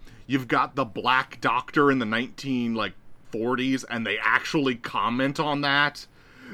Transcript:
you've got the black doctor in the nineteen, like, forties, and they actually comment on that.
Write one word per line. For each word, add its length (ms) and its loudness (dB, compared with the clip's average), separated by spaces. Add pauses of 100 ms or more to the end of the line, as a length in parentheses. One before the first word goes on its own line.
(260)
you've 220 -2
got 260 2
the 100 0
black 560 0
doctor 500 2
in 100 4
the 60 0
nineteen, 680 -2
like, 200 -2 (360)
forties, 540 0
and 220 -4
they 120 0
actually 560 2
comment 640 -2
on 220 0
that. 460 0 (480)